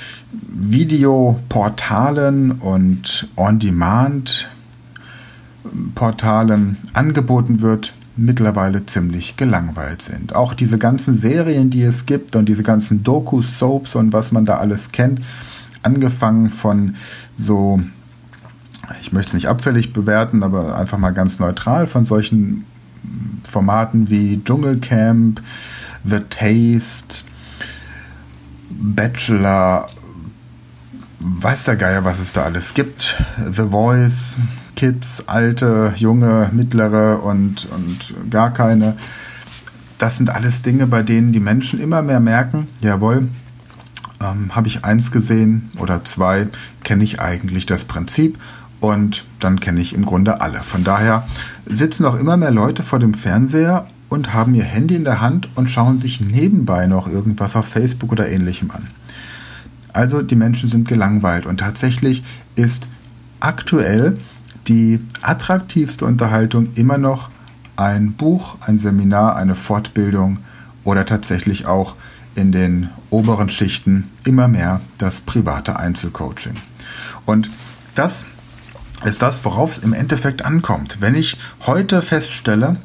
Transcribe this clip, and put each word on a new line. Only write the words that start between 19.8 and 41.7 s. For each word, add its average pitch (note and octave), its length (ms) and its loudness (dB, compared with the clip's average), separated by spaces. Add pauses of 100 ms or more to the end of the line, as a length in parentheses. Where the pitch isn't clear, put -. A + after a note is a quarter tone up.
bewerten, G#2+ 500 2
aber F#2+ 340 -2
einfach G2 220 -2
mal F#2 140 2
ganz F#2 260 0
neutral, A#2 480 0
von B2 180 0
solchen G#2 600 0 (840)
Formaten G#2+ 640 2
wie G#2 340 2
Dschungelcamp, A#2 960 2 (640)
The G2+ 240 0
Taste, A#2 960 0 (1500)
Bachelor, G2 1160 0 (1300)
weiß F#2 460 -2
der A2+ 120 2
Geier, F#2+ 280 0
was F#2 140 0
es F#2 140 -8
da E2+ 100 -2
alles E2+ 320 -4
gibt, - 480 -2 (160)
The G#2 320 -2
Voice, B2 640 2 (400)
Kids, B2+ 500 -2
alte, A2+ 720 2
junge, A2+ 560 4
mittlere A2 680 2
und, G2 480 0
und F2+ 440 -8 (160)
gar A2+ 240 2
keine. A2 420 2 (1000)
Das A#2 180 0
sind B2 140 2
alles A#2+ 320 -2
Dinge, B2+ 240 2
bei A#2 160 2
denen A2+ 300 4
die A2 80 2
Menschen A2+ 400 0